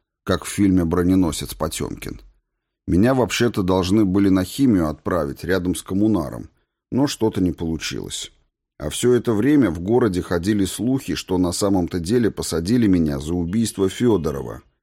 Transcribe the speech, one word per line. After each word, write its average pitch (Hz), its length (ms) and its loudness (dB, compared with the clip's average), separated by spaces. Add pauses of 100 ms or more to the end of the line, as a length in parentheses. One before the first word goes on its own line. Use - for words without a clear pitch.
(240)
Как 90 200 -2
в - 40 -12
фильме 92 360 4
"Броненосец 87 720 0
Потемкин". - 640 -8 (680)
Меня 110 260 4
вообще-то 117 480 0
должны 92 420 2
были 98 240 4
на 95 160 4
химию 98 440 2
отправить 76 560 -4
рядом 90 320 0
с - 60 -10
коммунаром, 92 680 -2 (400)
но 131 160 0
что-то 110 340 -2
не 90 120 2
получилось. 73 800 -8 (460)
А 76 120 -8
все 123 220 0
это 120 200 2
время 120 380 4
в 82 100 -6
городе 98 420 2
ходили 95 420 0
слухи, 120 500 -2
что 90 240 -2
на 87 140 2
самом-то 92 480 0
деле 107 300 0
посадили 101 580 0
меня 78 320 2
за 78 140 -6
убийство 95 540 -2
Федорова. 76 760 -2 (200)